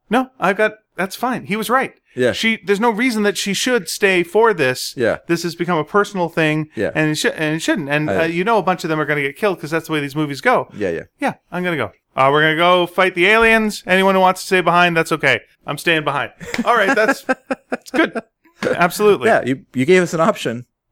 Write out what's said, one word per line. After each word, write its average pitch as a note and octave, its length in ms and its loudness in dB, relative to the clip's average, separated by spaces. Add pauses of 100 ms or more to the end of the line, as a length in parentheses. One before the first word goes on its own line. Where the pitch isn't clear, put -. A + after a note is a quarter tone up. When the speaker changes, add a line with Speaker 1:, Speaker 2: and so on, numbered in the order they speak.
Speaker 1:
no, B3+ 300 0
I've F#3+ 180 0
got, G#3+ 180 0 (220)
that's F#3 200 -6
fine. A#3 300 -6
He F#3 100 -4
was A3 120 -4
right. B3+ 260 -2 (200)
Speaker 2:
Yeah. B2 180 0
Speaker 1:
She, A3 320 -2
there's G3 160 0
no A#3+ 100 2
reason G#3+ 340 0
that G3 120 0
she - 180 -4
should A#3+ 340 -2
stay F#3 340 2
for G#3+ 320 2
this. C3 420 -2
Speaker 2:
Yeah. A2 300 0
Speaker 1:
This E3+ 160 -2
has E3+ 140 -6
become E3+ 220 -2
a D3 60 -2
personal G3+ 440 -2
thing. D#3 480 0
Speaker 2:
Yeah. G2+ 180 -2
Speaker 1:
And D#3 160 0
it D#3 60 -4
sh-, - 180 -2
and D#3 220 -2
it D#3+ 40 -6
shouldn't. F#3+ 300 -2
And, D3+ 200 0
Speaker 2:
I F#3 60 0
Speaker 1:
uh, E3 100 0
you E3+ 180 -2
know, A#3 140 2
a F#3+ 40 0
bunch F3+ 220 -2
of F3 60 -4
them D#3 100 0
are D3+ 40 -2
gonna D3 180 -2
get C#3 140 -6
killed G3+ 240 -2
'cause D3 120 -10
that's D#3+ 160 -4
the D#3 40 -8
way D3+ 80 -2
these C#3 160 -8
movies C#3+ 240 -4
go. A#3+ 340 0
Speaker 2:
Yeah, G2 160 -4
yeah. D#2+ 120 -4 (160)
Speaker 1:
Yeah, C4 160 -4 (180)
I'm F3+ 120 -6
gonna E3+ 120 -2
go. A2+ 140 -4 (260)
"Uh, C3+ 160 4
we're D3+ 100 2
gonna D#3 140 2
go F3 300 4
fight F#3 300 0
the E3+ 100 2
aliens. A3 600 2
Anyone F#3+ 280 2
who F#3+ 60 2
wants F#3 220 2
to - 40 -14
stay F#3 140 2
behind, F3 360 2
that's E3 160 0
okay. C#3+ 280 2 (260)
I'm D3 120 -6
staying D#3+ 260 0
behind." C3+ 260 -4 (340)
All A#3 120 2
right, G3 180 2
that's, G#3+ 280 0
Speaker 2:
<laughs> - 480 -8
Speaker 1:
that's - 200 -10
good. E3+ 320 -2 (400)
Absolutely. G3 640 2
Speaker 2:
Yeah, G#3 160 4
you, B2+ 300 -4
you C3 100 -2
gave F3+ 180 4
us E3+ 120 -4
an E3 60 0
option. B2+ 440 -2 (280)